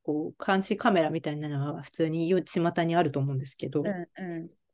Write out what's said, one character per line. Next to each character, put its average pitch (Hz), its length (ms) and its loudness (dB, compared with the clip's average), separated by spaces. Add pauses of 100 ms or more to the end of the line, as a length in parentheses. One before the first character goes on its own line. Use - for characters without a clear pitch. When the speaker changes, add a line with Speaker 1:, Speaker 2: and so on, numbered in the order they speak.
Speaker 1:
こ 156 340 -2
う、 - 80 -12
監 190 180 2
視 208 140 -2
カ 233 140 2
メ 175 100 6
ラ 151 80 2
み 156 120 -2
た 156 100 -4
い 151 60 -4
な 151 120 -4
の 143 260 -2
は 156 80 -10
普 - 80 -18
通 160 160 2
に 160 220 0
よ-、 185 120 4
巷 170 300 0 (140)
に 170 100 2
あ 175 80 6
る 147 80 2
と 143 80 -2
思 139 140 0
う - 20 -2
ん - 20 -2
で 135 80 -4
す - 100 -12
け 160 120 -6
ど、 147 140 0
Speaker 2:
う - 20 -4
ん 208 40 -2
う 175 580 -6
ん。 - 20 -12 (260)